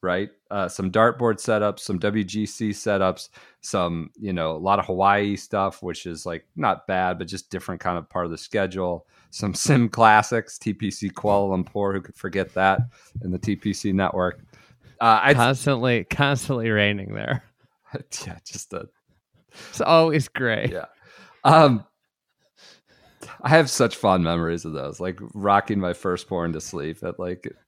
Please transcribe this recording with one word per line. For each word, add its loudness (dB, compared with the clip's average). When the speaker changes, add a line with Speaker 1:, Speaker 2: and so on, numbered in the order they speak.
Speaker 1:
right? -2
Uh, -2
some -4
dartboard 4
setups, -2
some -4
W 0
G -4
C -6
setups, -2
some, -4
you -8
know, -2
a -6
lot 2
of -2
Hawaii 0
stuff, -4
which -10
is, -12
like, -10
not -2
bad, 0
but -10
just -12
different -10
kind -4
of -10
part -4
of -6
the -8
schedule. -4
Some -4
sim 2
classics, 4
T -4
P -4
C -6
Kuala 0
Lumpur, -4
who -6
could -20
forget -6
that 4
in -6
the -4
T -2
P -2
C -4
network? 0
Uh, 6
I'd 6
Speaker 2:
Constantly, 2
constantly -2
raining 0
there. -4
Speaker 1:
<laughs> -20
Yeah, -12
just -14
a -10
Speaker 2:
It's -8
always 4
gray. -2
Speaker 1:
Yeah. -8
Um, 8
I -2
have 6
such 2
fond 4
memories -2
of -8
those, -10
like, -6
rocking 2
my -2
firstborn -4
to -8
sleep -10
at, -8
like, -10